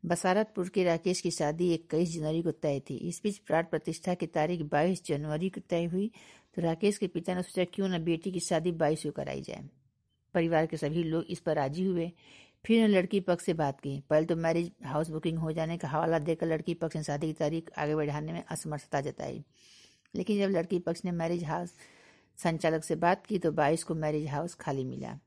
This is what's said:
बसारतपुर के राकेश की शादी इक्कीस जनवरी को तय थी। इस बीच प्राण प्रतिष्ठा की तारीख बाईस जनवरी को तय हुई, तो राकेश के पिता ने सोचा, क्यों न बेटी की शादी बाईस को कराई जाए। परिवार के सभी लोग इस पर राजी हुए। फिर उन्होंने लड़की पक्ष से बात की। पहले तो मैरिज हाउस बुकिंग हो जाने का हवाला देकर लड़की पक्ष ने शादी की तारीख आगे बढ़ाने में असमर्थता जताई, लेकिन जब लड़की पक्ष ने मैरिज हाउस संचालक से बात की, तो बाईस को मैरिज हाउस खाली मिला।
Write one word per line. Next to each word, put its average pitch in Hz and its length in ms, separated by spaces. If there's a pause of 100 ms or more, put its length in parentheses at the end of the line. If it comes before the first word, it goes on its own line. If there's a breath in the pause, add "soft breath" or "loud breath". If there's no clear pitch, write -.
बसारतपुर 185 640
के 185 160
राकेश 175 360
की 175 100
शादी 165 440
इक्कीस 165 400
जनवरी 160 280
को 170 80
तय 143 300
थी। 135 160
इस - 260
बीच 208 160
प्राण 165 260
प्रतिष्ठा 165 500
की 170 120
तारीख 160 360
बाईस 156 440
जनवरी 151 420
को 185 120
तय 170 240
हुई, 185 260 (440 loud breath)
तो 170 80
राकेश 165 360
के 202 80
पिता 175 280
ने 180 80
सोचा, 180 220
क्यों 190 240
न 175 160
बेटी 170 280
की 180 80
शादी 170 320
बाईस 160 300
को 151 80
कराई - 320
जाए। - 260 (680)
परिवार 165 320
के 156 100
सभी 156 260
लोग 160 280
इस 170 100
पर 156 160
राजी 147 280
हुए। 175 280 (540 loud breath)
फिर 226 100
उन्होंने 214 220
लड़की 185 220
पक्ष 175 240
से 175 100
बात 147 260
की। 139 300
पहले 156 160
तो 165 100
मैरिज 165 360 (120)
हाउस 151 260
बुकिंग 160 280
हो 160 140
जाने 165 260
का 165 100
हवाला 160 300
देकर 160 280
लड़की 160 280
पक्ष 165 220
ने 156 60
शादी 151 240
की 160 60
तारीख 160 460
आगे 151 160
बढ़ाने 151 380
में 170 160
असमर्थता 151 520
जताई, - 440 (680 soft breath)
लेकिन 202 240
जब 196 120
लड़की 175 280
पक्ष 170 260
ने 175 80
मैरिज 170 320
हाउस 170 300 (640 loud breath)
संचालक 160 480
से 165 100
बात 170 320
की, 208 120
तो 165 140
बाईस 160 320
को 160 100
मैरिज 151 340
हाउस 143 260
खाली 135 300
मिला। 127 420